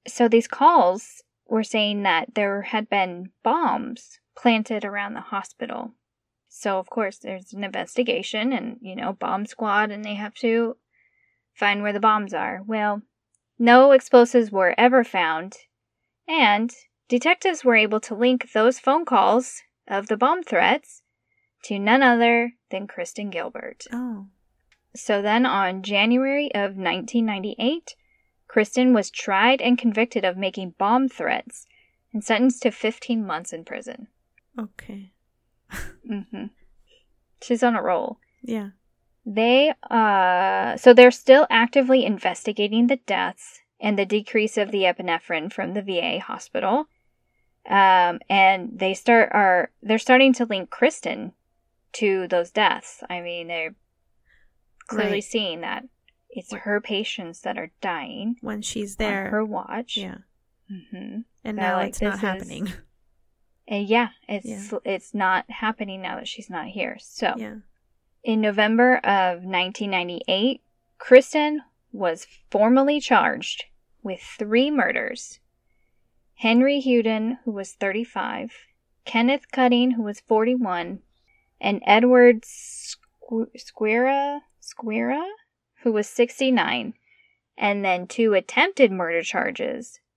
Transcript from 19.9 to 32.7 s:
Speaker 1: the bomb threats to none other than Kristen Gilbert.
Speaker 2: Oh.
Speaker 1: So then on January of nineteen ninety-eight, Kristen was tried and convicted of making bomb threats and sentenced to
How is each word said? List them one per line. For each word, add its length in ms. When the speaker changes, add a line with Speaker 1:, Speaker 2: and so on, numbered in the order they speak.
Speaker 1:
the 100
bomb 260
threats 600
to 140
none 240
other 500
than 160
Kristen 420
Gilbert. 640
Speaker 2:
Oh. 340
Speaker 1:
So 260
then 240
on 380
January 720
of 220
nineteen 500
ninety-eight, 720
Kristen 460
was 160
tried 500
and 160
convicted 480
of 140
making 400
bomb 300
threats 580
and 100
sentenced 380
to 80